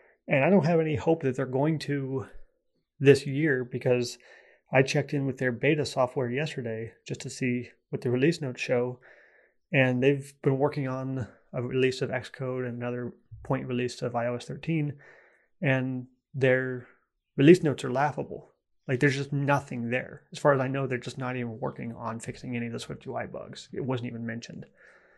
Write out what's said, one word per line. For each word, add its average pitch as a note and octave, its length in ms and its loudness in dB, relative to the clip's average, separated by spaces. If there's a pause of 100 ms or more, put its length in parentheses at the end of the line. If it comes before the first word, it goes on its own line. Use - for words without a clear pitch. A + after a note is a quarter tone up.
(300)
And C#3 160 4
I D#3+ 40 4
don't F#3 160 6
have E3 140 4
any D#3 160 2
hope E3 280 2
that C3 120 0
they're C3+ 100 -2
going C#3 340 0
to C3+ 460 -4 (760)
this C#3 260 8
year C3+ 380 0
because B2 520 0 (540)
I C3+ 100 8
checked C#3 320 0
in C#3 120 0
with C3 120 -2
their B2+ 140 0
beta C#3 340 0
software B2+ 440 -2
yesterday A#2+ 640 -6 (120)
just - 160 -10
to C3+ 80 -10
see B2 400 -4 (200)
what C#3 120 -6
the B2+ 80 -2
release C3 320 2
notes C3 200 -8
show. B2 380 -2 (720)
And B2+ 280 4
they've C#3 400 2
been C3+ 160 2
working C#3 300 -2
on C3 400 -6 (260)
a C3+ 80 -4
release B2+ 400 0
of C3 80 -2
Xcode B2+ 580 -6
and A#2+ 140 -8
another B2 320 -6 (300)
point C3 240 -2
release B2 340 -4
of B2 140 -4
I A#2 120 0
O B2 80 -2
S A#2+ 100 -10
thirteen, D3 480 -2 (680)
and C3 460 -2 (260)
their B2+ 540 2 (480)
release D#3 260 10
notes C#3+ 220 0
are C3 80 -4
laughable. - 600 -2 (340)
Like, C3 120 0
there's C3+ 180 4
just C#3 160 -4
nothing C#3 560 -2
there. - 420 -6
As - 80 -14
far D3 140 6
as C3+ 80 2
I C3 60 0
know, C3+ 200 -2
they're B2 100 -2
just A#2+ 200 -10
not B2+ 180 -6
even A#2+ 240 -6
working B2+ 340 -6
on A2+ 260 -8
fixing B2 360 -8
any A#2 120 -4
of A#2 60 -8
the A#2 60 -8
Swift - 260 -12
U A#2+ 100 -10
I A#2+ 100 -6
bugs. - 480 -14
It - 100 -6
wasn't B2 240 -4
even A#2 180 -8
mentioned. A2+ 400 -10 (520)